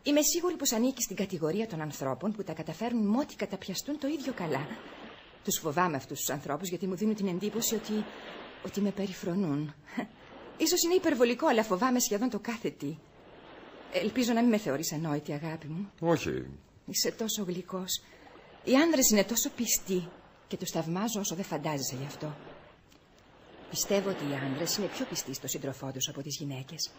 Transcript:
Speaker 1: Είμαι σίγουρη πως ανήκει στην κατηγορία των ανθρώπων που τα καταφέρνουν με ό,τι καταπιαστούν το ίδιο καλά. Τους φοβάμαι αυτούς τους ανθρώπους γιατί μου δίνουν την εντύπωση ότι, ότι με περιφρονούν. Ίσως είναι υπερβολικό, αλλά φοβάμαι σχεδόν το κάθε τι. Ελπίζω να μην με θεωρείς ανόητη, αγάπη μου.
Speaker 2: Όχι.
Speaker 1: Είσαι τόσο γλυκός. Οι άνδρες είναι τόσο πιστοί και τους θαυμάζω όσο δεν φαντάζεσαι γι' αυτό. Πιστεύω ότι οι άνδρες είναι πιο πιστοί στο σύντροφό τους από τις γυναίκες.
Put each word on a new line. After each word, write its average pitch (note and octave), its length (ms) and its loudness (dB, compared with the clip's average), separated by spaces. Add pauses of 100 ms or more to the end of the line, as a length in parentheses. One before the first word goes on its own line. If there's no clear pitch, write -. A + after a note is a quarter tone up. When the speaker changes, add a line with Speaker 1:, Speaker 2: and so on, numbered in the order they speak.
Speaker 1:
Είμαι D4 180 6
σίγουρη F4 340 2
πως - 160 0
ανήκει A#3+ 300 2
στην F#3+ 140 -4
κατηγορία F#3+ 520 0
των D#3+ 140 -6
ανθρώπων C#3+ 500 -2
που G#3 120 -6
τα D#3+ 100 -6
καταφέρνουν G#3+ 540 -2
με G#3+ 100 4
ό,τι D4+ 180 -2
καταπιαστούν G3+ 640 -4
το C4+ 80 -2
ίδιο C#4 280 -2
καλά. D3+ 320 -2 (760)
Τους - 160 0
φοβάμαι D#3+ 360 2
αυτούς C3+ 240 -6
τους - 100 -2
ανθρώπους D3 400 -2
γιατί F#3 180 -2
μου F#3 80 0
δίνουν G#3+ 200 2
την G3+ 120 0
εντύπωση G#3+ 480 0
ότι, G#3+ 300 0 (600)
ότι F#3+ 160 -2
με G3+ 100 4
περιφρονούν. F3+ 840 0 (840)
Ίσως E4+ 260 4
είναι E4+ 100 4
υπερβολικό, C#4 540 4
αλλά A3 160 6
φοβάμαι A3+ 360 4
σχεδόν A3 300 2
το G#3 100 -2
κάθε G#3+ 300 -4
τι. D3 260 -6 (960)
Ελπίζω A3 400 2
να A#3 80 4
μην A#3+ 80 6
με G#3+ 80 6
θεωρείς D3+ 360 0
ανόητη, D3+ 400 -2
αγάπη D#3+ 340 -6
μου. F3+ 320 -6
Speaker 2:
Όχι. E2+ 460 2 (400)
Speaker 1:
Είσαι - 260 0
τόσο G#3+ 320 -2
γλυκός. F#3 580 -4 (640)
Οι A#3+ 120 6
άνδρες D4+ 340 8
είναι G#3 140 8
τόσο - 320 0
πιστοί F#3 520 0 (400)
και G3+ 100 -6
τους - 140 -6
θαυμάζω F#3 480 0
όσο F#3+ 160 -2
δεν F#3 100 -4
φαντάζεσαι D3 540 -2
γι' C#3 60 -4
αυτό. D3+ 300 -8 (1300)
Πιστεύω G3 400 2
ότι E3 140 -2
οι C#3+ 120 -2 (100)
άνδρες C#3+ 320 0
είναι G3 100 0
πιο - 180 -4
πιστοί - 280 -4
στο C3+ 140 -6
σύντροφό C3+ 460 -4
τους C3 160 -6
από C#3 120 -8
τις C#3+ 180 -6
γυναίκες. C#3+ 600 -6